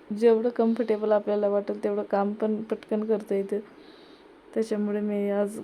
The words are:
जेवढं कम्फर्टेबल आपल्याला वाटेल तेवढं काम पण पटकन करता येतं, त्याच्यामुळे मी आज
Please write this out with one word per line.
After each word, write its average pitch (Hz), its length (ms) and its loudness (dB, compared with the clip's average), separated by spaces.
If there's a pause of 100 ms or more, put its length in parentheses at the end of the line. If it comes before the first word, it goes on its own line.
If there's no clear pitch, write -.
(160)
जेवढं 226 340 4
कम्फर्टेबल 226 600 0
आपल्याला 208 360 2
वाटेल 202 360 0
तेवढं 208 200 0
काम 202 300 0
पण 214 300 -2
पटकन 214 400 -4
करता 208 320 0
येतं, 196 240 -2 (960)
त्याच्यामुळे 208 480 -2
मी 208 280 0
आज 202 340 -2